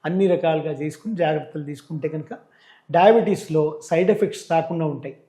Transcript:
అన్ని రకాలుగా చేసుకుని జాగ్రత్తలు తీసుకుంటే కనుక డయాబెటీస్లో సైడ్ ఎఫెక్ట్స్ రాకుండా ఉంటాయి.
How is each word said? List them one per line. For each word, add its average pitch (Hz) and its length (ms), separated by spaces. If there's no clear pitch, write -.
అన్ని 185 240
రకాలుగా 156 540
చేసుకుని 156 340
జాగ్రత్తలు 156 560
తీసుకుంటే 156 420
కనుక 156 200
డయాబెటీస్లో 180 760
సైడ్ 180 260
ఎఫెక్ట్స్ - 360
రాకుండా 165 420
ఉంటాయి. 135 220